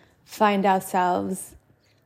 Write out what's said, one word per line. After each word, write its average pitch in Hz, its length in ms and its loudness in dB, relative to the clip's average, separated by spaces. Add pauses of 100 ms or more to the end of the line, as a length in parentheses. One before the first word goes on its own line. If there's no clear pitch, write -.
(240)
find 202 420 0
ourselves, 190 920 -2 (500)